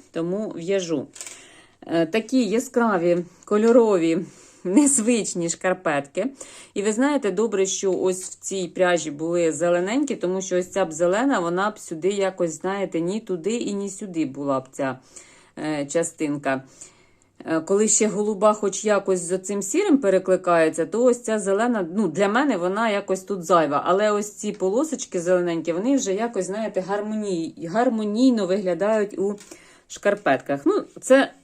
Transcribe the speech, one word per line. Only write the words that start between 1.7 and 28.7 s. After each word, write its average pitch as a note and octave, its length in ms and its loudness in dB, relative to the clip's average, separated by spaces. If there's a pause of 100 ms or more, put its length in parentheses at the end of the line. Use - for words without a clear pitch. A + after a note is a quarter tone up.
Е, E4 180 2
такі B3 400 0
яскраві, F#3 800 0 (200)
кольорові, G#3 720 4 (440)
незвичні G#3 840 2
шкарпетки. F3+ 760 -2 (480)
І G#3 80 -4
ви G#3 120 0
знаєте, C4+ 380 2
добре, G3 340 0
що F#3+ 280 0
ось F#3 300 -2
в - 160 -16
цій F#3+ 280 -6
пряжі F3 440 0
були E3 400 0
зелененькі, F3+ 640 0
тому F#3 260 -2
що F#3 160 -2
ось F3+ 140 -4
ця F#3+ 140 0
б D#3+ 60 -8
зелена, G3 480 2
вона F3+ 300 0
б G#3+ 100 -12
сюди E3 300 -4
якось, F#3 420 -2
знаєте, F#3 500 -4
ні F#3 180 -2
туди F#3+ 360 -4
і G#3+ 180 -4
ні G3+ 160 -6
сюди F3+ 360 -6
була C3+ 340 -4
б C3 120 -10
ця, C3 280 -6 (580)
е, D3+ 280 -4
частинка. D3 800 -4 (840)
Е, D#3+ 120 0
коли G3+ 280 0
ще G#3 200 2
голуба G#3 460 2
хоч G#3 320 -4
якось G3 340 2
з E3+ 120 -6
оцим G3 300 -4
сірим D#4+ 360 2
перекликається, F3+ 880 2
то G#3+ 180 -2
ось A#3+ 180 4
ця A3 180 -2
зелена, G3+ 560 0
ну, G#3 120 0
для F3+ 200 0
мене A#3+ 300 2
вона G3 320 0
якось F#3+ 320 -2
тут F#3+ 220 -6
зайва. D#3 420 4
Але G#3 260 2
ось G#3 200 -2
ці G#3 200 -8
полосочки G3 680 -2
зелененькі, E3+ 520 0
вони G#3+ 240 0
вже G3+ 180 0
якось, G#3+ 320 -2
знаєте, G3 420 -4
гармоній-, G3+ 800 -4
гармонійно A3 800 2
виглядають G3 720 0